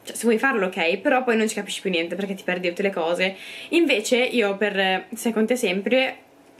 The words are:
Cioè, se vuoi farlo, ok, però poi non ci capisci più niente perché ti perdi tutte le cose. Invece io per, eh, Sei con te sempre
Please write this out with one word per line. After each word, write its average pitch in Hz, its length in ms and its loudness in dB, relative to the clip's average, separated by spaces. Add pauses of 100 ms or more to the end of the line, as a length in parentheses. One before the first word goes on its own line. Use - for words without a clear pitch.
Cioè, - 120 -14
se - 60 -6
vuoi 226 140 4
farlo, 233 280 0
ok, 180 320 0
però 254 260 2
poi 233 140 2
non 220 100 2
ci 220 80 -6
capisci 196 240 -6
più 196 100 -4
niente 170 260 -2
perché 196 180 -4
ti 190 100 -10
perdi 180 240 -2
tutte 175 140 -2
le 196 100 0
cose. 180 460 -2 (320)
Invece 269 480 4
io 233 400 0
per, 202 200 0
eh, 190 280 2 (100)
Sei 233 160 -2
con 220 140 2
te 247 100 2
sempre 220 640 0 (420)